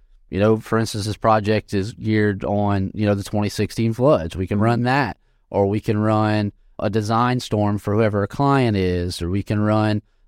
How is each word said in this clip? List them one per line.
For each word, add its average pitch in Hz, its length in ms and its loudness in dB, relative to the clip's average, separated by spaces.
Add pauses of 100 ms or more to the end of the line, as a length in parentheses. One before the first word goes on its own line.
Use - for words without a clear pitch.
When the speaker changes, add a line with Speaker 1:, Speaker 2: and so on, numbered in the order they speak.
(280)
Speaker 1:
you 95 120 -4
know, 110 180 4
for 110 200 -2
instance, 107 280 -4
this 104 100 -4
project 107 560 0
is 101 200 -2
geared 107 520 0
on, 101 500 0
you 107 120 -2
know, 104 80 4
the 101 80 -4
twenty 104 260 -2
sixteen 113 440 -2
floods. 120 440 0
We 95 120 -4
can 104 100 -2
run 117 220 2
Speaker 2:
Mm-hmm. 120 60 0
Speaker 1:
that, 127 320 -2 (320)
or 101 160 0
we 104 140 0
can 107 180 -2
run 107 540 0 (280)
a 104 100 -2
design 113 480 0
storm 104 400 0
for 104 160 -2
whoever 104 300 2
a - 40 -4
client 135 480 2
is, 90 460 -2
or 85 80 -2
we 98 140 -2
can 107 160 -2
run 107 420 2 (260)